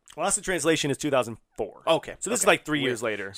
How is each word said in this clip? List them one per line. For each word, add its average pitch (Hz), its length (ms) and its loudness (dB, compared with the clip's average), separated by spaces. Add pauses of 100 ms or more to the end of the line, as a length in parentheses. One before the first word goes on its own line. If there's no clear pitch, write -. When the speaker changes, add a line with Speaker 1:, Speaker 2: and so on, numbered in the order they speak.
(160)
Speaker 1:
Lost 180 200 0
in 196 80 -4
Translation 160 460 2
is 131 80 -2
two 151 100 -2
thousand 120 300 0 (180)
four. - 300 -8
Speaker 2:
Okay. 156 320 0
Speaker 1:
So - 100 -6
this 226 120 0
Speaker 2:
Okay. - 20 2
Speaker 1:
is, - 40 2
like, 180 200 4
three 151 140 0
Speaker 2:
Weird. 135 100 0
Speaker 1:
years 113 120 -4
later. 101 360 -4